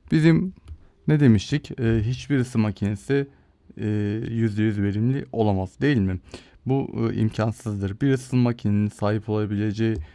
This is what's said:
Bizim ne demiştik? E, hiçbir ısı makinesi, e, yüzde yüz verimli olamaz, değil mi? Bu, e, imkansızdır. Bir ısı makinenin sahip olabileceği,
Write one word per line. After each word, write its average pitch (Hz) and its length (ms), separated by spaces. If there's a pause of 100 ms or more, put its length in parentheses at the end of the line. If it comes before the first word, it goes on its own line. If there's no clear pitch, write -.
(120)
Bizim 165 420 (540)
ne 151 120
demiştik? 131 600
E, 113 240
hiçbir 127 360
ısı 120 200
makinesi, 107 680 (500)
e, 110 100 (420)
yüzde 113 340
yüz 104 180
verimli 107 500
olamaz, 101 500
değil 143 160
mi? 95 220 (460)
Bu, 127 460
e, 107 40
imkansızdır. 107 880
Bir 139 120
ısı 127 220
makinenin 107 540
sahip 104 400
olabileceği, 107 680 (180)